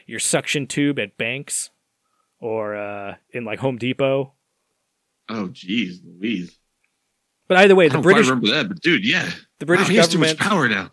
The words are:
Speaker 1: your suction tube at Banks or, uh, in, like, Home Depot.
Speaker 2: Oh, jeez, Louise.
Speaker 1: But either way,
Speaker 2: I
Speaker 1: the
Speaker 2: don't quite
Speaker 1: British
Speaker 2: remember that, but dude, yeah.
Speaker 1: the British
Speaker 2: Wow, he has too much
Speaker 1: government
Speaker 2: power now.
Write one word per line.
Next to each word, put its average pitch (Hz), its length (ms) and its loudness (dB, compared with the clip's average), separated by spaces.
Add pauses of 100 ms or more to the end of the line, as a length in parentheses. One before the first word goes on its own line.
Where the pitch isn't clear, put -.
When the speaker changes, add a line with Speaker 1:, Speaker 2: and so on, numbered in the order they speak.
Speaker 1:
your 113 140 -12
suction 143 460 -2
tube 143 320 -2
at 104 200 -8
Banks 123 520 -8 (680)
or, 110 360 -6
uh, 101 400 -10 (140)
in, 123 140 -10
like, 107 140 -8
Home 131 200 -4
Depot. 135 540 -2 (960)
Speaker 2:
Oh, 110 240 -8
jeez, 92 520 -8
Louise. 90 540 -8 (880)
Speaker 1:
But 185 100 4
either 196 160 8
way, 185 120 6
Speaker 2:
I - 20 6
Speaker 1:
the 131 60 2
Speaker 2:
don't 151 80 0
quite 170 120 6
Speaker 1:
British 160 160 4
Speaker 2:
remember 117 200 0
that, 131 180 0
but 87 120 -10
dude, 143 240 0
yeah. 160 240 -2 (300)
Speaker 1:
the 147 80 -10
British 180 200 2
Speaker 2:
Wow, - 40 -2
he 190 60 4
has 170 120 4
too 170 100 0
much 156 200 0
Speaker 1:
government 202 120 -2
Speaker 2:
power 160 180 2
now. 98 240 -2